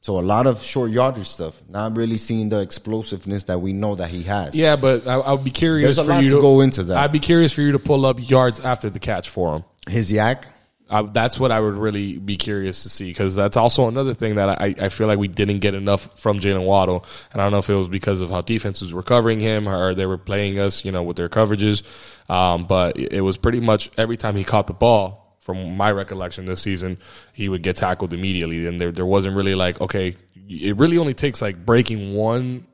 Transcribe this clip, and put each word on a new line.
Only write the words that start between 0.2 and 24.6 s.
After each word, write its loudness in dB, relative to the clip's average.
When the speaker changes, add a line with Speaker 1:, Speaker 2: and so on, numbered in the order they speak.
Speaker 1:
lot 2
of 0
short -2
yardage 0
stuff, -10
not -4
really 0
seeing -2
the 0
explosiveness -6
that -2
we -4
know -2
that -6
he -8
has. -4
Speaker 2:
Yeah, 4
but 2
I, 0
I 0
would -2
be -4
curious 2
Speaker 1:
There's 4
a 2
Speaker 2:
for 0
Speaker 1:
lot 6
Speaker 2:
you 6
Speaker 1:
to 6
Speaker 2:
to 8
Speaker 1:
go 8
into 4
that. 0
Speaker 2:
I'd 2
be 2
curious 4
for -2
you 4
to 2
pull 2
up 2
yards 4
after -2
the -10
catch -4
for -2
him. -6
Speaker 1:
His -2
yak? 2
Speaker 2:
I, 0
that's -2
what 2
I 2
would 0
really -4
be -6
curious -6
to -10
see, -8
'cause -2
that's 0
also 2
another -2
thing -2
that 0
I, 0
I -2
feel -2
like 2
we 0
didn't -2
get 2
enough -2
from 0
Jalen 0
Waddle. 2
And -2
I 2
don't 2
know 2
if -4
it 4
was 0
because -2
of -6
how -4
defenses -6
were -8
covering 4
him 0
or 0
they -2
were -2
playing -2
us, -2
you -4
know, -2
with -6
their -4
coverages. 2
Um, 2
but 2
it, -6
it 0
was 0
pretty 0
much 2
every 0
time -4
he -2
caught 2